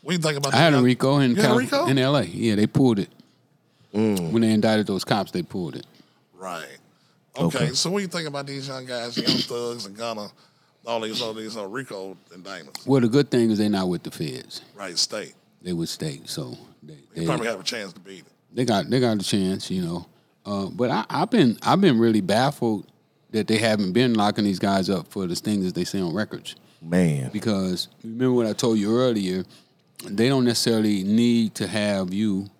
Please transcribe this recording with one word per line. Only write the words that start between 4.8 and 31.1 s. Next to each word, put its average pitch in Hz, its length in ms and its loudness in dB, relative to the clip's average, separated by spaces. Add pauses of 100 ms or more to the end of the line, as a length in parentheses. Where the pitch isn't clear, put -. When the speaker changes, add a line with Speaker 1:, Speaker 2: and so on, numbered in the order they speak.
Speaker 2:
those 95 160 -2
cops, 101 280 -2
they 92 120 -4
pulled 82 320 -8
it. 64 100 -12 (480)
Speaker 1:
Right. 87 320 -10 (720)
Okay. 160 280 0
Speaker 3:
Okay. 151 80 -2
Speaker 1:
So 165 160 -2
what 202 100 -2
do 202 40 -4
you 190 40 -8
think 170 200 -8
about 143 200 -8
these 139 200 -10
young 131 180 -10
guys, 120 320 -6
Young 120 200 0
Thugs 120 480 -6
and 101 120 -16
Gunna, 110 320 -8 (560)
all 117 160 -2
these, 110 200 -4
all 113 120 -6
these, 110 240 -10
uh, 104 80 -8
rico 98 500 -10 (180)
indictments? 90 520 -16
Speaker 2:
Well, 135 160 4
the 120 80 4
good 139 220 2
thing 117 200 4
is 104 60 2
they 107 120 2
not 95 200 0
with 87 140 -4
the - 80 -12
feds. - 500 -10 (140)
Speaker 1:
Right, 92 220 -10
state. 92 360 -6 (280)
Speaker 2:
They 90 120 -6
with 82 160 -4
state, - 400 -10
so 64 280 -10 (240)
they, 151 120 -20 (200)
Speaker 1:
They 165 80 -8
Speaker 2:
they - 40 -2
Speaker 1:
probably 123 220 -2
have 107 120 -4
a 92 40 -18
chance 101 300 -8
to 95 60 -20
beat 95 200 -20
it. 78 60 -20 (280)
Speaker 2:
They 123 120 -2
got, 101 240 0
they 123 120 2
got 113 180 0
a 95 40 -6
chance, 95 460 -2
you 92 140 -2
know. 85 220 -6 (400)
Uh, 98 220 -6
but 117 220 -2
I, 160 200 -2
I've 160 200 -2
been, 139 320 4
I've 160 200 2
been 143 180 6
really 113 220 4
baffled 110 680 0 (440)
that 107 160 0
they 110 100 2
haven't 104 340 2
been 120 240 4
locking 104 300 2
these 95 140 0
guys 98 300 0
up 87 200 -2
for 95 180 -6
the 87 80 -4
things 101 300 -2
that 90 100 -4
they 87 80 -2
say 101 160 -4
on 85 140 -2
records. - 420 -8 (260)
Speaker 3:
Man. 82 520 2
Speaker 2:
Because 95 560 -2 (140)
remember 120 300 0
what 117 140 2
I 104 60 -2
told 110 260 0
you 104 180 2
earlier, 101 460 0 (600)
they 110 240 0
don't 131 160 2
necessarily 110 580 2
need 113 520 2